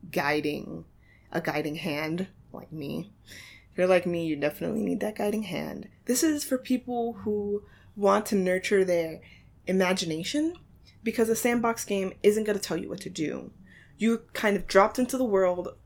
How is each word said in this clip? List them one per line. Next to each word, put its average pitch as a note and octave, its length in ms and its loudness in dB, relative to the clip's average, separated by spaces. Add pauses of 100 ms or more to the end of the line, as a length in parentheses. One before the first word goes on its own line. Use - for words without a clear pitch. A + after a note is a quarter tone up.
(100)
guiding, D3+ 720 -2 (460)
a E3+ 100 -2
guiding D3+ 340 -4
hand, D#3 540 -4 (240)
like - 200 -16
me. D#3 400 -8 (580)
If - 80 -10
you're F3+ 80 4
like F3+ 200 6
me, E3+ 200 -2
you D#3 100 -2
definitely D3 460 -2
need F#3 180 -2
that G#3 160 -4
guiding G#3 260 -2
hand. F3 460 -8 (180)
This B3 160 2
is D4+ 200 2
for C4 160 -2
people A#3+ 560 -2 (100)
who G#3 400 -2 (320)
want G3+ 300 4
to - 80 -2
nurture F#3 500 4
their E3 360 0 (460)
imagination, F#3 880 0 (480)
because A3+ 260 0
a A3+ 80 2
sandbox A#3 480 0
game F#3+ 380 -2
isn't G#3 220 6
gonna G#3 140 0
tell F#3 180 -4
you F3+ 120 -6
what - 140 -10
to - 80 -10
do. D3+ 420 -6 (460)
You A3+ 240 2 (100)
kind G3+ 240 2
of - 100 -4
dropped G#3 320 6
into B3+ 200 -2
the C4 60 2
world F#3 600 2